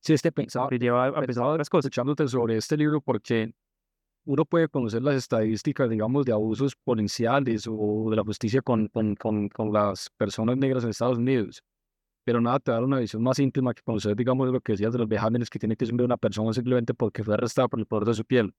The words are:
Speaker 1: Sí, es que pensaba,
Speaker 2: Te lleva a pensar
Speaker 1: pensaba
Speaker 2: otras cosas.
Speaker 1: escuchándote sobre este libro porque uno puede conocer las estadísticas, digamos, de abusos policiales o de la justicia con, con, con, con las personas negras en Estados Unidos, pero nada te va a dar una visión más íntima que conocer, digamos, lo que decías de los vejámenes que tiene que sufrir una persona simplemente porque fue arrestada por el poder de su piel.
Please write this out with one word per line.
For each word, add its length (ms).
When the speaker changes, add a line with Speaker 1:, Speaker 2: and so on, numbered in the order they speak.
Speaker 1:
Sí, 120
es 100
que 100
pensaba, 360
Speaker 2:
Te 100
lleva 280
a 60
pensar 140
Speaker 1:
pensaba 260
Speaker 2:
otras 180
cosas. 160
Speaker 1:
escuchándote 420
sobre 280
este 200
libro 240
porque 520
uno 180
puede 240
conocer 340
las 140
estadísticas, 720
digamos, 380
de 60
abusos 440
policiales 920
o 440
de 60
la 60
justicia 380
con, 280
con, 280
con, 320
con 240
las 460
personas 400
negras 260
en 60
Estados 280
Unidos, 460
pero 140
nada 180
te 100
va 60
a 40
dar 40
una 140
visión 240
más 160
íntima 340
que 80
conocer, 340
digamos, 360
lo 100
que 120
decías 200
de 60
los 100
vejámenes 400
que 100
tiene 180
que 100
sufrir 180
una 140
persona 340
simplemente 400
porque 320
fue 80
arrestada 360
por 120
el 60
poder 180
de 80
su 100
piel. 360